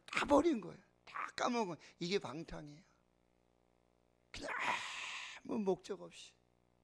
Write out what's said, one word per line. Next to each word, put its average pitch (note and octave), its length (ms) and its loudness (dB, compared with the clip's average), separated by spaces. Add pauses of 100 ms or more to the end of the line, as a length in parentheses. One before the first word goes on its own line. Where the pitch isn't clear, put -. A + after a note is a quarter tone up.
다 - 180 0
버린 C#4+ 340 8
거예요. E3 220 -10 (240)
다 - 300 -6
까먹은, A3+ 420 0 (220)
이게 F3 200 2
방탕이에요. D#3 640 -10 (1500)
그냥 - 180 -8 (960)
아무 - 140 -2
목적 F#3+ 420 -2
없이 - 320 -16 (500)